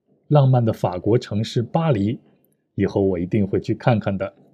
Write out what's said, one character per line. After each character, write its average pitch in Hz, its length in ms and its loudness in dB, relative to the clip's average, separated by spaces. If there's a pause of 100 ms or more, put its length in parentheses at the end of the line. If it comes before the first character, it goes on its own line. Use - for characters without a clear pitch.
(280)
浪 143 200 6
漫 127 160 4
的 113 80 0
法 92 260 -4
国 104 200 2
城 110 260 -4
市 - 160 -4
巴 160 320 -2
黎， 107 260 0 (560)
以 101 120 0
后 101 160 0
我 95 160 0
一 87 80 -4
定 101 200 0
会 98 140 -2
去 113 140 -4
看 113 260 0
看 101 160 -4
的。 95 160 -6 (220)